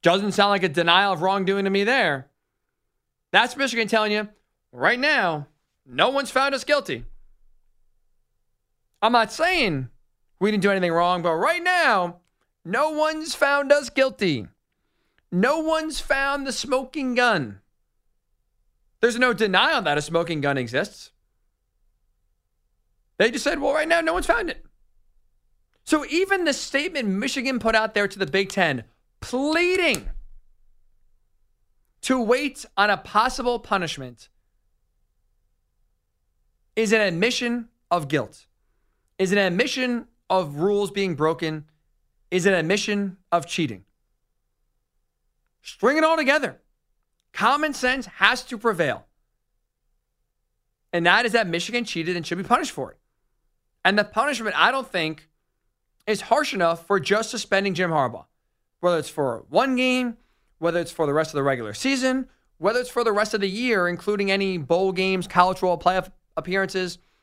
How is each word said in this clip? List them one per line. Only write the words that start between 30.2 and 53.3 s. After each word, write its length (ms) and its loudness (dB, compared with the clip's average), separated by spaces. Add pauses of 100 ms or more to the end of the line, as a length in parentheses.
to 200 0
wait 440 -2 (120)
on 120 4
a 80 2
possible 600 -2
punishment 720 -6 (2500)
is 180 2
an 80 4
admission 680 -2 (200)
of 180 0
guilt, 380 -4 (720)
is 140 0
an 60 4
admission 720 0 (220)
of 280 0
rules 340 0
being 240 -2
broken, 500 -2 (640)
is 160 0
an 80 6
admission 640 0 (140)
of 160 0
cheating. 360 -4 (1800)
String 360 0
it 60 4
all 140 4
together. 440 0 (720)
Common 400 0
sense 320 -2
has 380 0
to 140 -12
prevail. 480 -2 (1900)
And 120 0
that 200 4
is 80 -4
that 140 2
Michigan 360 -4
cheated 320 -6
and 100 -8
should 120 -6
be 60 -8
punished 280 -2
for 200 -10
it. 60 -20 (840)